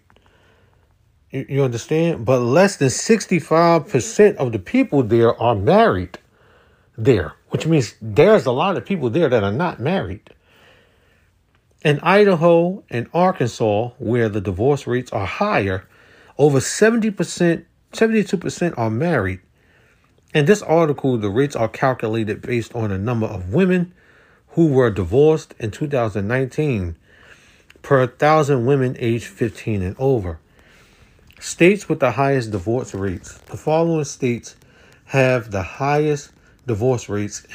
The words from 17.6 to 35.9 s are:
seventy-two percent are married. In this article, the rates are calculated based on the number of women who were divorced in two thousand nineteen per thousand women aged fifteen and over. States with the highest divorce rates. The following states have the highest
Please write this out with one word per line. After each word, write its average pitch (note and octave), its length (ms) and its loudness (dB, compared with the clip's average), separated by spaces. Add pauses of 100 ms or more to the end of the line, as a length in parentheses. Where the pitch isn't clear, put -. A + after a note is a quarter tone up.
seventy-two A3 460 0
percent - 400 -6
are A2+ 120 -2
married. A2 500 -2 (920)
In D3 120 2
this G3 180 2
article, D3 540 0
the G#2 120 -4
rates C3+ 260 -2
are A2+ 120 -2
calculated A2+ 760 -4
based A#2+ 340 -6
on A2+ 140 -4
the G2 80 -4
number A2 300 -4
of F#2 260 -8
women F3+ 400 0 (560)
who E3 180 4
were C3 220 4
divorced A#2+ 720 2
in A2 120 -6
two D3+ 160 -8
thousand A#2 400 -4
nineteen B2 680 -4 (840)
per B2+ 260 2
thousand D3 580 2
women C3 340 0
aged A#2 260 -2
fifteen A2 560 -6
and F#2 180 -6
over. A2+ 400 -2 (1000)
States G3 500 2
with D#3 100 -4
the B2 120 0
highest B2+ 400 -2
divorce A2 420 -4
rates. F#2+ 460 -8
The - 180 -16
following D#3+ 480 0
states A#2+ 500 -6 (500)
have B2+ 460 0
the G2 100 -4
highest D3 720 -2 (340)